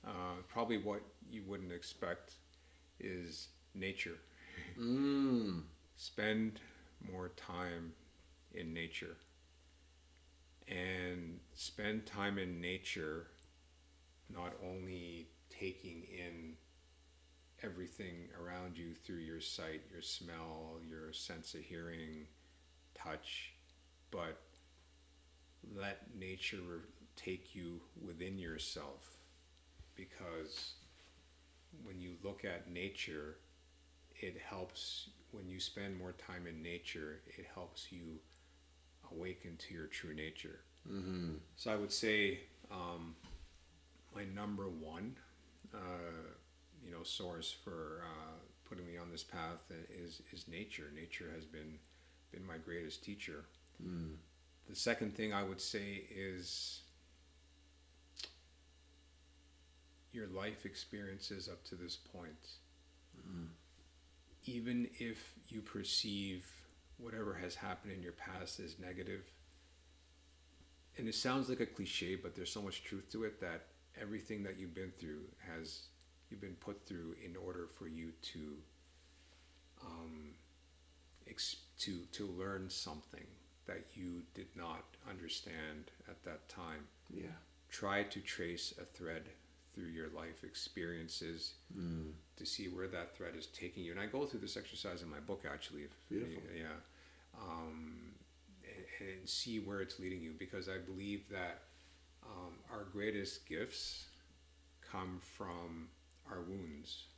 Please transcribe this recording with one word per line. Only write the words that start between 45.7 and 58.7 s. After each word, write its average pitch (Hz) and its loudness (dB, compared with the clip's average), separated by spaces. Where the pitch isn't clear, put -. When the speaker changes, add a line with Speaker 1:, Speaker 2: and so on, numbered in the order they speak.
Speaker 1:
uh, 110 -4
you 87 -8
know, 82 -4
source 85 0
for, 80 -2
uh, 80 -4
putting 90 -6
me 85 -4
on 85 -4
this 82 -2
path 82 -2
is, 85 -6
is - -6
nature. 82 -2
Nature 80 -4
has 80 -4
been, 78 -6
been 92 -4
my 82 -2
greatest 82 -2
teacher. 82 -4
Speaker 2:
Mm. 82 2
Speaker 1:
The - -4
second 110 6
thing 107 4
I 101 8
would 95 2
say 101 2
is 92 0